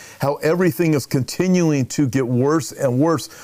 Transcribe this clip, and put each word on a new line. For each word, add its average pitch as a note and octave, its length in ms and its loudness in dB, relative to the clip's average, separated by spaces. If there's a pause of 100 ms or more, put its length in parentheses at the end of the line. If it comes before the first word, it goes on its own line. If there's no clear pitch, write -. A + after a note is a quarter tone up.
(180)
how C#3+ 180 -2
everything E3+ 580 0
is C3+ 120 -2
continuing D#3+ 800 0
to C#3+ 220 0
get C3 180 0
worse C3 460 0
and B2+ 260 -2
worse, D#3 300 2 (160)